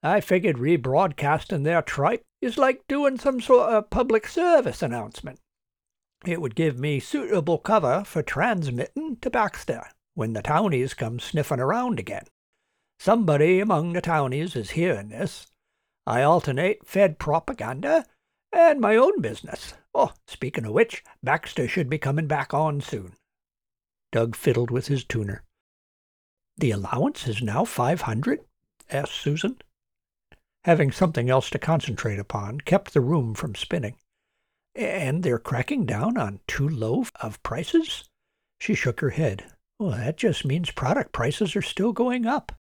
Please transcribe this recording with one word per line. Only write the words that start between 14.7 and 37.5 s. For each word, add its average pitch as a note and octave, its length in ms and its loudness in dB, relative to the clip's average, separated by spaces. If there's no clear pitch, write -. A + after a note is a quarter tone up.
hearing C#3 380 0
this. - 380 -8
I A#2+ 160 2
alternate D#3 640 2
Fed F#3+ 320 2
propaganda E3 840 -2
and E4 260 6
my G#3+ 160 4
own D4 240 6
business. - 540 -8
Oh, - 200 2
speaking B2+ 400 -6
of G#2+ 60 -6
which, - 320 2
Baxter C#3+ 460 -2
should C#3+ 220 -2
be D3+ 80 -2
coming D3 300 -2
back C#3 260 -2
on D3 260 0
soon." G2 360 -10
Doug A#2 240 0
fiddled A#2+ 340 0
with B2 160 -2
his C3+ 160 -2
tuner. G2+ 400 -6
"The C3+ 140 2
allowance A#2+ 560 -2
is A2 140 -4
now A#2 220 0
five D3+ 380 0
hundred?" C3+ 440 -2
asked C#3 240 -4
Susan. D#3+ 480 -2
Having D#3+ 260 4
something D3+ 380 0
else C3 220 2
to D3 80 -4
concentrate A#2 600 -2
upon G#2 400 -8
kept - 340 0
the D3+ 60 4
room B2 340 0
from - 220 -6
spinning. B2 400 -6
"And F3 480 -2
they're B2 160 2
cracking D#3+ 460 -2
down E3+ 320 -2
on G2+ 300 -4
too C#3 200 -2
low C3+ 380 -2
of G#2+ 220 -10
prices?" - 640 -2